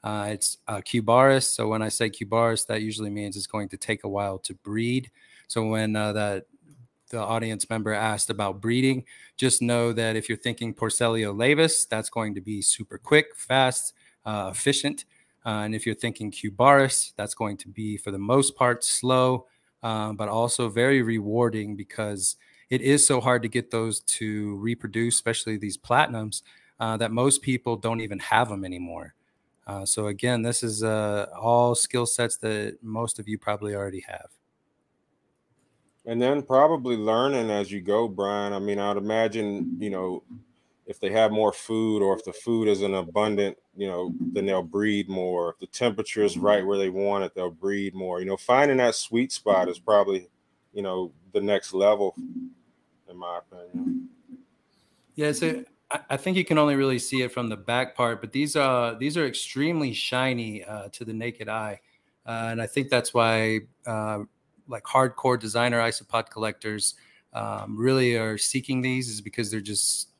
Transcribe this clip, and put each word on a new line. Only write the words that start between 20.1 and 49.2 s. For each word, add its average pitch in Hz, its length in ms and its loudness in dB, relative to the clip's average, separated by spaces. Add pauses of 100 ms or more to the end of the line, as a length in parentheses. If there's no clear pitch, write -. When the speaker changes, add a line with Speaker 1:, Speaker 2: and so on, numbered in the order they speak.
Speaker 1:
but 107 160 -4
also 117 400 0
very 123 340 4
rewarding 110 760 0
because 104 580 -4 (340)
it 127 120 0
is 139 260 6
so 127 140 4
hard 123 220 4
to 117 40 -2
get 117 240 -4
those 113 300 -2
to 107 560 -4
reproduce, 113 580 -2
especially 113 400 -2
these 101 220 -8
platinums, 117 640 -2 (400)
uh, 113 160 -2
that 110 160 0
most 131 280 2
people 123 360 -2
don't 113 240 -2
even 101 180 -8
have 113 320 2
'em 98 140 -8
anymore. 87 480 -10 (520)
Uh, 98 200 -8
so 107 220 0
again, 117 340 0
this 117 220 -2
is, 110 200 -4
uh, 107 440 0 (120)
all 120 360 4
skill 120 300 0
sets 117 300 0
that 107 480 -4
most 113 360 -6
of 104 100 -10
you 107 80 -4
probably 104 360 -4
already 98 280 -6
have. - 260 -16 (1800)
Speaker 2:
And 117 160 0
then 139 200 4
probably 131 560 4
learning 113 520 2
as 101 220 0
you 101 100 -8
go, 104 280 2
Brian. 101 420 -2
I 101 80 -4
mean, 101 200 -2
I'd 101 180 0
imagine, 104 840 0
you 104 100 -4
know, 92 340 -4 (600)
if - 160 -12
they 95 100 0
have 107 220 4
more 107 180 4
food 110 500 0
or 98 140 4
if 85 80 -10
the 92 80 -10
food 113 380 0
isn't 98 240 2
abundant, 98 640 0 (180)
you 98 120 -6
know, 90 320 -4
then 98 260 -2
they'll 95 180 0
breed 101 460 0
more. 90 400 -2
If - 100 -12
the 92 80 -14
temperature 110 560 0
is 90 140 2
right 101 280 4
where 101 120 0
they 98 120 2
want 98 360 0
it, 85 100 -8
they'll 90 160 -4
breed 98 420 -4
more. 92 280 -6
You 92 40 -6
know, 95 120 -4
finding 135 400 4
that 120 180 4
sweet 120 380 -2